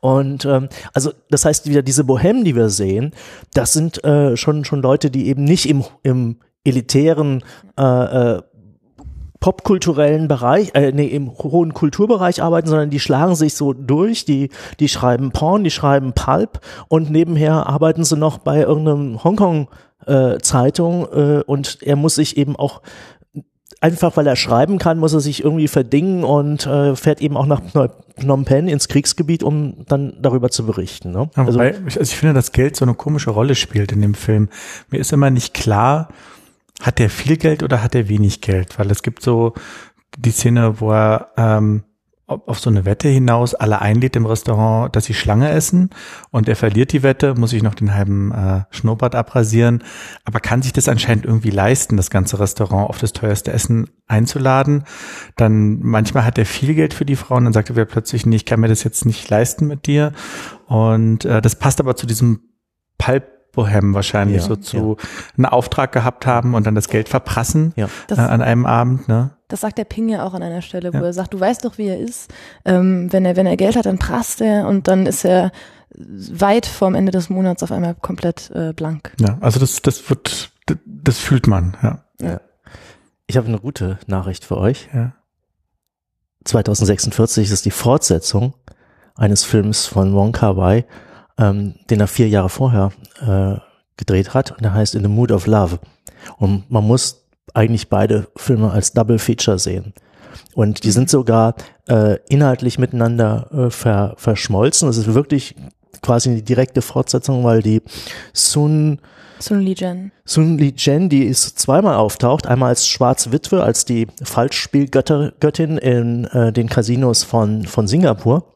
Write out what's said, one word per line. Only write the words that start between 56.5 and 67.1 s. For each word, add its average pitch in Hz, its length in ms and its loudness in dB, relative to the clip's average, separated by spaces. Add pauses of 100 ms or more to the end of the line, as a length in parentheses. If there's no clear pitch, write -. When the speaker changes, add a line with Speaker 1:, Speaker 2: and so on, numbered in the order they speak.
Speaker 2:
Geld 156 220 0
für 156 100 -4
die 139 100 0
Frauen, 127 280 0
dann 117 100 2
sagt 107 160 0
er 120 60 -4
wieder 113 100 2
plötzlich, - 400 -4
nee, 113 120 4
ich 107 80 -2
kann 117 140 0
mir 113 100 2
das 110 140 2
jetzt - 220 -4
nicht - 240 -2
leisten 120 380 0
mit 147 180 -6
dir 147 260 2 (540)
und, 113 600 2
äh, 113 180 2
das 117 120 2
passt 139 240 0
aber 131 160 0
zu - 120 -8
diesem 117 340 0 (560)
Pulp - 360 -2 (180)
Bohem 101 420 2
wahrscheinlich 101 480 0
Speaker 1:
Ja, 87 80 -4
Speaker 2:
so 110 80 -2
zu 110 420 -4
Speaker 1:
ja. - 60 -14 (320)
Speaker 2:
einen 131 80 4
Auftrag 127 480 0
gehabt 127 340 -2
haben 120 280 0
und 107 120 2
dann 107 80 0
das 107 140 -2
Geld 107 180 0
verprassen, 156 720 -2